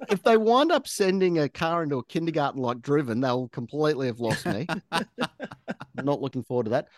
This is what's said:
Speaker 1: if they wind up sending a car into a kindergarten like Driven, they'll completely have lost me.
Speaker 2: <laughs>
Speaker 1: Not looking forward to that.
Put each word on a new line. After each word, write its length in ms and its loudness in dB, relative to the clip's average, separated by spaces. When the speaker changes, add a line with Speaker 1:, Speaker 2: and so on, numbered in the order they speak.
Speaker 1:
if 140 -2
they 160 6
wind 340 4
up 160 0
sending 500 2
a 120 2
car 320 -2
into 160 -2
a 80 -6
kindergarten 560 -2
like 180 -2
Driven, 400 0
they'll 280 0
completely 580 -2
have 140 -4
lost 260 0
me. 200 -2
Speaker 2:
<laughs> 1120 -6
Speaker 1:
Not 200 0
looking 220 -4
forward 200 0
to 60 -4
that. 280 0